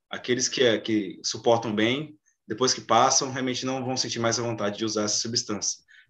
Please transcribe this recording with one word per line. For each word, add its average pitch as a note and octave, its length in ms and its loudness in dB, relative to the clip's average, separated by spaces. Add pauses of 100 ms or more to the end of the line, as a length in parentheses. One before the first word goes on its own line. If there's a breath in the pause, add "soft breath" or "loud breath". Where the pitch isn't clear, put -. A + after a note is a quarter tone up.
Aqueles B2 400 -2
que, - 140 0
é, A2+ 160 4
que G#2 460 -2
suportam A2+ 500 2
bem, B2 440 0 (280)
depois B2 260 0
que - 80 -6
passam, C3 500 4
realmente B2+ 340 -4
não C3 200 -4
vão B2+ 120 -4
sentir A#2 220 -2
mais A#2 200 2
a A#2+ 40 -2
vontade G#2+ 360 -2
de A2+ 60 -4
usar G#2+ 200 0
essa G#2 160 0
substância. A#2 600 -4 (300 soft breath)